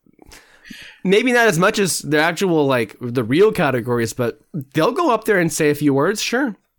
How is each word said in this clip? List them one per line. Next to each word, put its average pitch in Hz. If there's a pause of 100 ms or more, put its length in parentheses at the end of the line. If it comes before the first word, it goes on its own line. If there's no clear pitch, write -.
(1040)
maybe 220
not 240
as 160
much 214
as 190
the 147
actual, 165
like, 123
the 123
real 160
categories, 123
but 117 (340)
they'll 160
go 320
up 220
there 202
and 160
say 151
a 147
few 147
words, 165
sure. 247 (240)